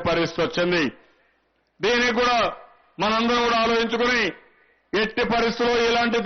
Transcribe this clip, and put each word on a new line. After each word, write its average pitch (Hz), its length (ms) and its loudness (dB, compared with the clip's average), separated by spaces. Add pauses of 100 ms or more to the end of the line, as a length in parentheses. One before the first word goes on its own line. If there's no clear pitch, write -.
పరిస్థితి 165 360 0
వచ్చింది. 175 400 0 (960)
దీనికి 240 380 0
కూడా 247 180 2 (680)
మనందరం 233 440 0
కూడా 233 180 2
ఆలోచించుకుని 233 580 0 (680)
ఎట్టి 220 400 -2
పరిస్థితుల్లో 233 560 0
ఇలాంటి 233 380 0